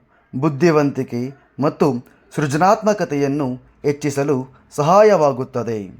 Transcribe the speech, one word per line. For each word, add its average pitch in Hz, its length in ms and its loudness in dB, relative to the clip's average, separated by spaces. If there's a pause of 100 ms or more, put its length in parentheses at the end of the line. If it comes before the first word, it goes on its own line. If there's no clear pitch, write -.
(340)
ಬುದ್ಧಿವಂತಿಕೆ 139 960 0 (280)
ಮತ್ತು 143 440 -2 (320)
ಸೃಜನಾತ್ಮಕತೆಯನ್ನು 147 1300 0 (200)
ಹೆಚ್ಚಿಸಲು 143 680 -2 (280)
ಸಹಾಯವಾಗುತ್ತದೆ. 139 1200 2